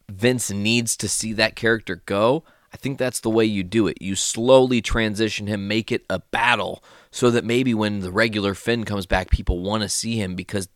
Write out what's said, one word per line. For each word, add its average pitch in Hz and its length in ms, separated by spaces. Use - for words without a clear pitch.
Vince 113 400
needs 110 460
to 104 120
see 110 260
that 110 200
character 110 520
go, 117 380
I - 40
think 135 220
that's 127 220
the 113 100
way 113 140
you 104 180
do 101 240
it. - 140
You 95 160
slowly 127 640
transition 107 640
him, 101 220
make 110 240
it 110 180
a 95 80
battle, 110 640
so 123 200
that 117 140
maybe 120 300
when 104 260
the 92 100
regular 104 440
Finn 117 300
comes 101 220
back, 92 240
people 92 300
wanna 104 280
see 113 280
him 95 180
because 92 420